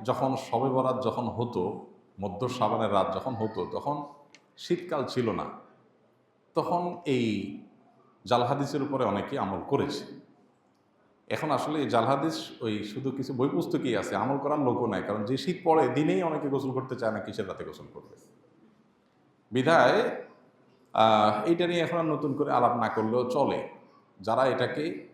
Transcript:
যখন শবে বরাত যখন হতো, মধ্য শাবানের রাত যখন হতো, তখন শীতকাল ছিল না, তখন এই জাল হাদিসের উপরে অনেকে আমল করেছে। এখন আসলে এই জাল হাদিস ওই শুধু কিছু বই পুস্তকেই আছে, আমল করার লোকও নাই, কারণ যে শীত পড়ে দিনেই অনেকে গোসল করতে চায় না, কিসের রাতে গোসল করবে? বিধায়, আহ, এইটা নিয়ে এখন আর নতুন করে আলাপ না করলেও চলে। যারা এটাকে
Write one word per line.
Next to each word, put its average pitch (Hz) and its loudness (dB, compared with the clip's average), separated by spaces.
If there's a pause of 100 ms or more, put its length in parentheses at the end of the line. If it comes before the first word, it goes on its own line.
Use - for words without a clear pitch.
যখন 127 0
শবে 123 0
বরাত 127 0
যখন 117 -2
হতো, 104 -4 (360)
মধ্য 101 -4
শাবানের 110 0
রাত 92 2
যখন 120 -4
হতো, 101 -4
তখন 139 -4 (520)
শীতকাল 156 -4
ছিল 117 -2
না, 85 -2 (1120)
তখন 175 -2
এই 113 0 (680)
জাল 120 4
হাদিসের 139 0
উপরে 135 0
অনেকে 101 -2
আমল 98 -2
করেছে। - -2 (1200)
এখন 151 -2
আসলে 143 0
এই 127 0
জাল 113 4
হাদিস 147 0 (120)
ওই 107 -2
শুধু 131 -6
কিছু 131 -6
বই 131 2
পুস্তকেই 143 0
আছে, 95 -2
আমল 127 0
করার 143 -2
লোকও 123 0
নাই, 95 -2
কারণ 104 -4
যে 127 -2
শীত 170 -4
পড়ে 160 4
দিনেই 160 2
অনেকে 151 -2
গোসল 131 -2
করতে 127 -4
চায় 110 0
না, 104 -2
কিসের 101 -6
রাতে 87 -8
গোসল 76 -14
করবে? - -20 (1120)
বিধায়, 147 6 (840)
আহ, 107 6
এইটা 170 2
নিয়ে 175 0
এখন 165 0
আর 165 0
নতুন 147 0
করে 139 0
আলাপ 120 4
না 113 2
করলেও 117 0
চলে। 123 0 (520)
যারা 117 2
এটাকে 127 -2